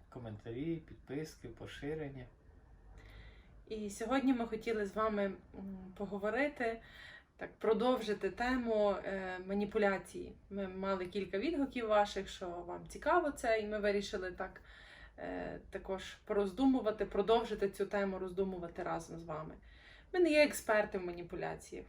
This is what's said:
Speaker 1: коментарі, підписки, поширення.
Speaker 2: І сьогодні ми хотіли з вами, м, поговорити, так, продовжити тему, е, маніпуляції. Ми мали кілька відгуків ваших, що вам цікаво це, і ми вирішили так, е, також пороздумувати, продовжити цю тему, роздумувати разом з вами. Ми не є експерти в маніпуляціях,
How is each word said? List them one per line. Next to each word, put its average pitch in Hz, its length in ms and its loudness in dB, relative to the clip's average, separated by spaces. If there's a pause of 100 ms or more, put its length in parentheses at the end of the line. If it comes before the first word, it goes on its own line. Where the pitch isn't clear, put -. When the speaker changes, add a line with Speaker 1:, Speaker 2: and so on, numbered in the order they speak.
Speaker 1:
коментарі, 120 680 -4
підписки, - 720 -8
поширення. 135 760 -8 (1400)
Speaker 2:
І 214 240 -6
сьогодні 254 440 2
ми 233 120 0
хотіли 220 400 -2
з 190 100 -6
вами, 214 280 2
м, 190 720 -8
поговорити, 226 840 -2 (560)
так, - 220 -12
продовжити 214 720 2
тему, 226 760 2
е, 190 420 -4
маніпуляції. 196 920 2 (140)
Ми 196 180 -4
мали 190 380 -2
кілька 190 320 -2
відгуків 269 500 0
ваших, 202 400 4
що - 200 -10
вам 175 400 -8
цікаво 311 420 4
це, 226 300 2
і 208 60 -2
ми 214 120 -2
вирішили 202 540 0
так, 190 300 -10 (560)
е, - 420 -6 (100)
також 190 440 -6 (100)
пороздумувати, 214 800 2
продовжити 208 680 2
цю 196 160 -2
тему, 196 320 0
роздумувати 180 640 -4
разом 165 380 -4
з 165 40 -12
вами. 160 300 -8 (580)
Ми 370 80 4
не 330 100 8
є 302 140 8
експерти 214 540 2
в 180 80 -4
маніпуляціях, 170 840 -6